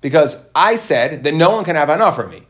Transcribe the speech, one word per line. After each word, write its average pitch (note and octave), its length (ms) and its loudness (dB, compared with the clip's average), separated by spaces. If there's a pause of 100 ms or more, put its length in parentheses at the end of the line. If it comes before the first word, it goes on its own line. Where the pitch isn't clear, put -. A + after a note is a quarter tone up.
Because C#3+ 560 0
I G3+ 180 2
said C#3+ 480 -4
that D3 120 -2
no E3 160 4
one A3 140 -2
can E3+ 120 -4
have D3 120 0
Hana G#3 220 2
from G2+ 200 -8
me. - 200 -20